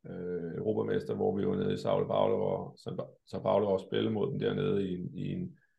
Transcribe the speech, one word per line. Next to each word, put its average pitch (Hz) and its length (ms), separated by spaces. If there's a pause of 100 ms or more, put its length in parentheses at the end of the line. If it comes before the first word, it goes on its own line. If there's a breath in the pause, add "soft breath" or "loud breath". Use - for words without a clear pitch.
øh, 87 500
europamester, 104 580
hvor 98 220
vi 50 100
var 50 80
nede 50 180
i - 40
Sao 50 300
Paulo 52 380
og, 95 320
San - 160
Pa-, - 340
Sao - 140
Paulo 101 320
og 95 60
spillede 107 340
mod 98 180
dem 98 80
dernede 98 500
i 90 60
en, 90 180
i 95 180
en, 92 260 (220)